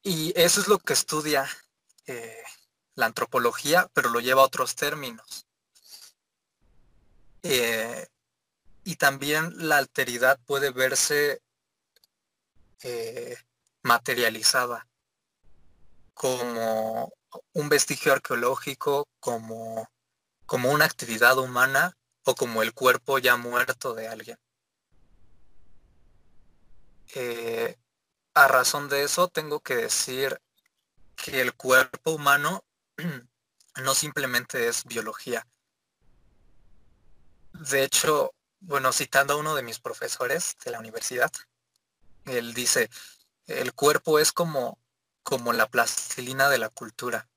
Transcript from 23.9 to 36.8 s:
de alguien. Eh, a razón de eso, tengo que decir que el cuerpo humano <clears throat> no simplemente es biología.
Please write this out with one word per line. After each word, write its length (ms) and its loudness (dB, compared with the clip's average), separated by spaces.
de 140 -8
alguien. 300 -14
Eh, 640 -6
a 140 10
razón 400 2
de 160 0
eso, 240 2
tengo 320 -4
que 160 -4
decir 640 -2
que 260 -4
el 120 0
cuerpo 580 2
humano 520 2
<clears throat> 840 -12
no 120 0
simplemente 760 -2
es 160 -4
biología. 640 -6